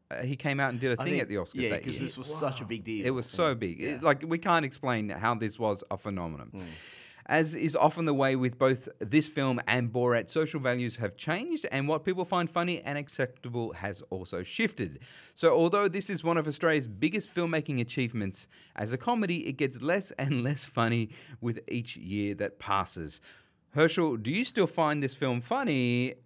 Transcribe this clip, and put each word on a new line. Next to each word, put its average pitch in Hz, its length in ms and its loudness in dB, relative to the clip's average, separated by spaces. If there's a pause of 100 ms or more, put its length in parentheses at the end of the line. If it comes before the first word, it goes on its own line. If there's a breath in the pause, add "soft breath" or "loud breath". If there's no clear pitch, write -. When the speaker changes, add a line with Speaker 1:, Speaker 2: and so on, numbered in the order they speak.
(100)
Speaker 1:
Uh, - 120 -6
he 131 140 -2
came 139 220 -2
out 135 120 2
and 120 100 -4
did 127 180 2
a - 20 -6
Speaker 2:
I 131 40 -4
Speaker 1:
thing 139 100 0
Speaker 2:
think, 143 80 2
Speaker 1:
at 107 60 -2
the 101 60 -4
Oscars 90 280 -4
Speaker 2:
yeah, 117 80 0
Speaker 1:
that 90 120 -2
Speaker 2:
'cause - 120 -4
Speaker 1:
year. - 80 -4
Speaker 2:
this 127 140 -4
was 131 140 -10
Speaker 3:
Wow. 151 80 -6
Speaker 2:
such 131 240 -2
a - 20 -6
big 110 200 -6
deal. 113 200 -4
Speaker 1:
It 127 60 2
was 127 160 -2
so 170 220 2
Speaker 2:
Yeah. 135 60 2
Speaker 1:
big. 98 280 -4
It, 117 80 -2
Speaker 2:
Yeah. 143 100 -4
Speaker 1:
like, 147 260 4
we 165 120 0
can't 170 260 4
explain 120 460 -2
how 110 240 2
this 107 240 -2
was 107 320 0
a 98 80 -2
phenomenon. 82 560 -6
Speaker 2:
Mm. 95 80 -12 (640 loud breath)
Speaker 1:
As 156 280 2
is 151 220 0
often 160 300 4
the 147 80 2
way 135 200 4
with 127 240 0
both 131 300 4 (100)
this 147 300 2
film 135 400 0
and 120 240 2
Borat, 120 360 2
social 156 300 -2
values 123 380 0
have 107 200 -2
changed, 277 540 -4
and 135 160 0
what 151 180 0
people 180 200 0
find 175 260 0
funny 175 320 -2
and 143 160 -4
acceptable 123 760 -4
has 95 360 -6
also 92 320 -6
shifted. 101 560 -4 (380 loud breath)
So 165 180 6
although 170 340 6
this 185 220 -2
is 165 140 -4
one 165 140 4
of 151 100 0
Australia's 151 400 2
biggest 156 440 -2
filmmaking 160 480 0
achievements, 117 680 -2 (260 loud breath)
as 107 180 -4
a 127 60 -2
comedy, 202 480 0
it 139 120 -2
gets 131 220 0
less 175 320 0
and 135 300 0
less 139 240 -2
funny 117 440 2 (300 loud breath)
with 117 280 -4
each 120 280 -6
year 101 400 -2
that 101 220 -4
passes. 92 640 -2 (520 loud breath)
Herschel, 156 440 4
do 110 160 -4
you 214 120 0
still 214 220 2
find 151 340 0
this 135 140 -2
film 127 260 0
funny? 127 720 0 (120)